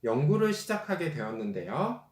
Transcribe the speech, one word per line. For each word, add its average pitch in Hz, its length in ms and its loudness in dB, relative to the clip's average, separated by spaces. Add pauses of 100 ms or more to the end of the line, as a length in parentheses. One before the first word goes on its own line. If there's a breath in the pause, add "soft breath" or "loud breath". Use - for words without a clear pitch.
연구를 170 480 4
시작하게 196 580 -2
되었는데요. 110 880 -4 (120)